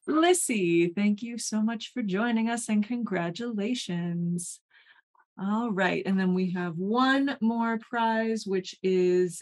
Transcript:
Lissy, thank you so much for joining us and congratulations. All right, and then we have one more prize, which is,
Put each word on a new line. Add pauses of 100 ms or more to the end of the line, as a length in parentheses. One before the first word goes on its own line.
Lissy,
thank
you
so
much
for
joining
us
and
congratulations. (800)
All
right,
and
then
we
have
one
more
prize,
which
is,